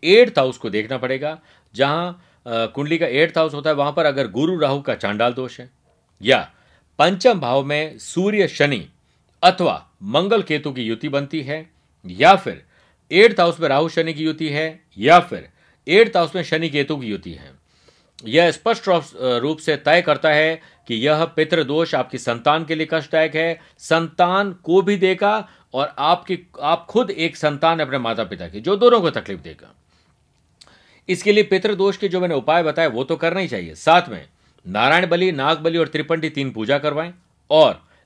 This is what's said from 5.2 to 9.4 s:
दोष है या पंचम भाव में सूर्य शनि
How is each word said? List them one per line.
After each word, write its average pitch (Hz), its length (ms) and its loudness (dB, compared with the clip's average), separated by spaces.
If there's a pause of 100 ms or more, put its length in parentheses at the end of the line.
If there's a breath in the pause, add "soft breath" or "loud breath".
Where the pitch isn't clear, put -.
दोष 127 280 -10
है 123 100 -20 (520)
या 107 300 2 (460 soft breath)
पंचम 190 420 2
भाव 131 240 0
में 151 340 -4
सूर्य 196 500 -2
शनि 139 400 -2 (540)